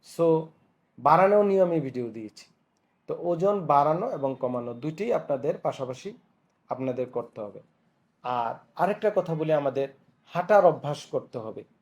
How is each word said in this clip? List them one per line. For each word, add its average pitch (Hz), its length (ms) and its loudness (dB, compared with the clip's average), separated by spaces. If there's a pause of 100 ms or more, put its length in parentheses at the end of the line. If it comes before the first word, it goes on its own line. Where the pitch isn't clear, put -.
(160)
So, 160 300 2 (520)
বাড়ানো 185 440 6
নিয়ে 196 200 4
আমি 170 180 2
ভিডিও 123 300 -6
দিয়েছি। 107 360 -16 (600)
তো 151 140 -6
ওজন 175 400 0
বাড়ানো 156 500 2
এবং 135 300 -4
কমানো 120 340 -4
দুইটি 160 380 -6
আপনাদের 147 460 -2
পাশাপাশি 135 600 -8 (500)
আপনাদের 127 420 -4
করতে - 300 -10
হবে। 104 200 -14 (640)
আর 123 320 -4 (280)
আরেকটা 208 320 0
কথা 165 200 -2
বলি, 156 180 -2
আমাদের 139 360 -2 (360)
হাঁটার 180 420 4
অভ্যাস 143 400 0
করতে - 320 -8
হবে 107 260 -12 (180)